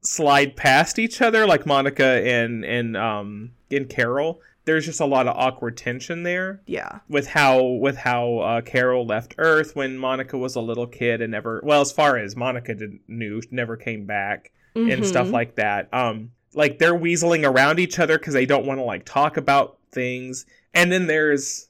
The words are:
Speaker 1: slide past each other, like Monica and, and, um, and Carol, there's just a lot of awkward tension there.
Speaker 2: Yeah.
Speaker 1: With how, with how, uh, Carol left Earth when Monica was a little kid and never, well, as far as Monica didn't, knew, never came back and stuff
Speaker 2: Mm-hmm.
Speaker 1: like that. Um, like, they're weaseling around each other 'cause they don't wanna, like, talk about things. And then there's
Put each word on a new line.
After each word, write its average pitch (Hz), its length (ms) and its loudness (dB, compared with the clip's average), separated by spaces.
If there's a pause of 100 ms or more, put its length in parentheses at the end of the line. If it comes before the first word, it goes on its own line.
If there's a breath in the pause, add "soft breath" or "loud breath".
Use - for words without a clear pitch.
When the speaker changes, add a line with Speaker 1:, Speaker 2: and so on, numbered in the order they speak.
Speaker 1:
slide 143 540 2
past 143 420 4
each 226 220 -2
other, 226 260 4
like 160 200 4
Monica 139 380 2 (200)
and, 117 400 0
and, 113 320 -2
um, 104 560 -6 (180)
and 139 180 -4
Carol, 139 520 -2 (260 soft breath)
there's 156 180 2
just 160 160 -6
a 156 60 2
lot 135 200 2
of 123 100 0
awkward 127 420 -2
tension 127 460 -8
there. 185 420 -6
Speaker 2:
Yeah. - 320 -10 (100)
Speaker 1:
With 143 200 -2
how, 135 360 4
with 127 320 0
how, 120 440 -2
uh, 113 200 0
Carol 127 460 0
left 113 320 -4
Earth 156 360 2
when 135 220 -6
Monica 131 400 -4
was 127 200 -4
a 123 40 -4
little 117 260 -4
kid 117 360 -2
and 113 100 -4
never, 110 320 -6
well, 147 160 4
as 143 120 0
far 143 260 2
as 104 180 -8
Monica 120 380 -6
didn't, 101 340 -14
knew, 110 320 -8 (100)
never 117 260 -6
came 113 280 -10
back 101 480 -6 (220)
and 226 320 0
stuff 175 200 0
Speaker 2:
Mm-hmm. 196 80 -4
Speaker 1:
like 117 200 -2
that. 101 400 -2
Um, 117 380 -4 (200)
like, 151 260 0
they're 165 200 4
weaseling 170 500 2
around 135 300 4
each 175 200 0
other 160 200 2
'cause 156 160 -6
they 131 100 4
don't 135 220 2
wanna, 135 180 -4
like, 101 220 -6
talk 147 320 0
about 139 400 2 (120)
things. 127 540 -6 (300 soft breath)
And 175 180 4
then 185 140 0
there's 151 640 0